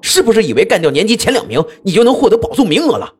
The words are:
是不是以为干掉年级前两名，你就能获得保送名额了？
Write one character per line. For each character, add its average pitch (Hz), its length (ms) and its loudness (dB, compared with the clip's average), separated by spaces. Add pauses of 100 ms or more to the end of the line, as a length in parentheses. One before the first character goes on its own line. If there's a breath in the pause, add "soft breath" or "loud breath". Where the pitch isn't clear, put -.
是 - 200 -2
不 233 100 0
是 220 120 2
以 131 100 -2
为 131 120 2
干 196 160 0
掉 165 100 0
年 147 160 -2
级 220 100 2
前 - 160 -4
两 - 140 -4
名， 120 160 -4 (200 loud breath)
你 190 80 -4
就 185 120 2
能 240 100 4
获 262 160 0
得 202 80 6
保 - 160 -4
送 262 140 0
名 175 160 0
额 269 140 0
了？ - 220 -8